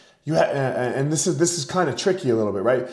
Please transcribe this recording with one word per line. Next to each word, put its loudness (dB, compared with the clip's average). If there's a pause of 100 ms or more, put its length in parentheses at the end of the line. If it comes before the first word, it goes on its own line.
(240)
You -4
ha-, 4
and, 0
and 0
this 0
is, 0
this 0
is -6
kinda 0
tricky 0
a 4
little 0
bit, -2
right? 2